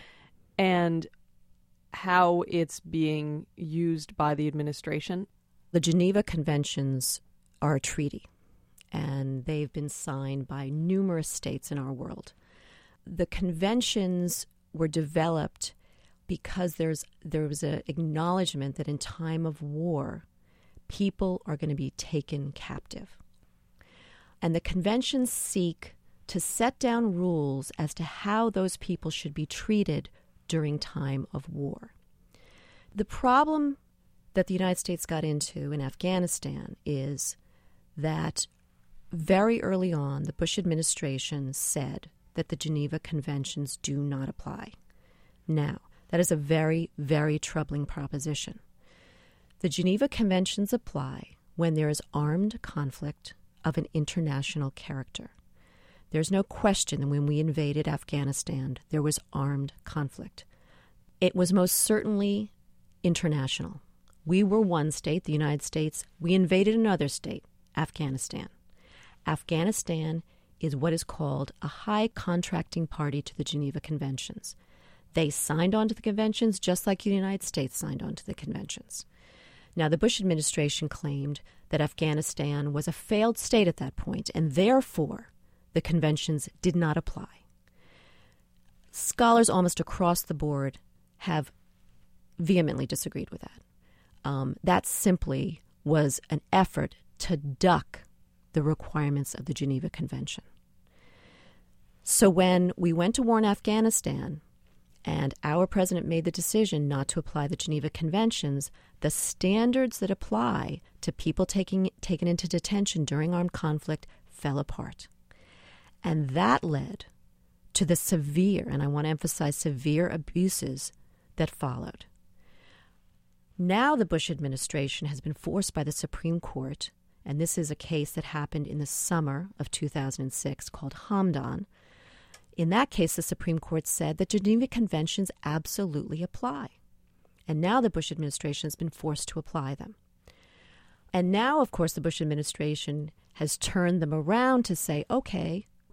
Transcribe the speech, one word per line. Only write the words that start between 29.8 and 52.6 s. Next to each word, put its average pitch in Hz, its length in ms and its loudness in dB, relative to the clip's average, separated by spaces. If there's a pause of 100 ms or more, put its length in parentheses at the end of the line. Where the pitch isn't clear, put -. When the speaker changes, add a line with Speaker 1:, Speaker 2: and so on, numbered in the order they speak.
Speaker 2:
during 151 320 0
time 135 520 -4
of 139 160 -8
war. 143 460 -8 (1040)
The 202 100 0
problem 285 720 4 (560)
that 190 140 4
the 185 80 -2
United 180 240 2
States - 260 -4
got 156 180 -2
into 147 480 -2
in 147 80 -4
Afghanistan 160 1040 -2
is 139 540 -4 (580)
that 156 520 -2 (640)
very 190 500 4
early 185 320 0
on, 143 300 -2
the 143 100 -4
Bush - 240 -2
administration 147 960 -2
said - 560 -4 (240)
that - 160 -4
the 165 60 -4
Geneva 151 420 -2
Conventions 143 800 -4
do 139 200 -2
not 139 300 -2
apply. - 440 -10 (760)
Now, 147 340 0 (280)
that 165 100 2
is 180 120 4
a 165 40 2
very, 156 640 2
very 151 400 2
troubling 147 480 -4
proposition. 143 760 -6 (1000)
The 180 100 0
Geneva 190 400 2
Conventions 196 640 2
apply - 600 -4 (200)
when 165 200 2
there 151 140 4
is 147 120 -2 (100)
armed 170 520 0